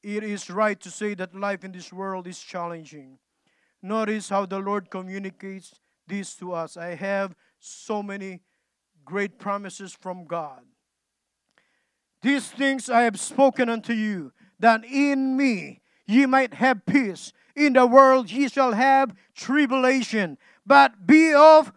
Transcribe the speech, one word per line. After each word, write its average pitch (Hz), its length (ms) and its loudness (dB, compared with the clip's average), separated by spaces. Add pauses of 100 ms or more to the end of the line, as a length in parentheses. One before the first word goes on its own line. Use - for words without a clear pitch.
It 208 220 -8
is 208 240 -10
right 202 320 -2
to 180 100 -20
say 208 240 -8
that 180 200 -12
life 196 280 -8
in 190 100 -16
this 180 200 -20
world 185 340 -10
is 180 140 -16
challenging. 151 800 -14 (640)
Notice 214 480 -6
how 196 160 -2
the 190 120 -8
Lord 196 320 -6
communicates 190 880 -14 (280)
this 196 300 -10
to 180 160 -12
us. 165 240 -8
"I 170 180 -12
have 196 420 -6 (220)
so - 440 -10
many 196 380 -12 (640)
great 196 340 -6
promises 202 540 -10
from 185 320 -14
God. 147 400 -12 (1600)
These 269 260 -2
things 269 400 -4
I 240 140 2
have 226 180 -2
spoken 262 480 0
unto 233 240 -6
you, 208 400 -6 (260)
that 226 260 2
in 269 520 -2
me 220 440 -4 (260)
ye 262 200 4
might 262 280 0
have 247 320 0
peace. 214 460 -2 (220)
In 285 200 0
the 254 120 6
world 262 440 6
ye 262 180 -2
shall 254 240 0
have 262 420 2 (200)
tribulation, 254 1040 -2 (260)
but 269 420 4
be 311 280 6
of 311 420 8